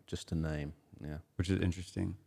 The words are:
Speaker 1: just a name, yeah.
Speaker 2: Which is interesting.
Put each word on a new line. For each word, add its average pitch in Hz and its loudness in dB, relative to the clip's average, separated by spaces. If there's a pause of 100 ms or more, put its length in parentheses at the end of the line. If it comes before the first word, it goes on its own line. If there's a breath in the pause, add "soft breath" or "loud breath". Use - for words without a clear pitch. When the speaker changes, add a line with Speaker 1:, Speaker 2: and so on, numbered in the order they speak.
Speaker 1:
just - -8
a - 2
name, 76 0 (280)
yeah. 73 -4 (180)
Speaker 2:
Which 85 2
is 92 4
interesting. 90 0 (100)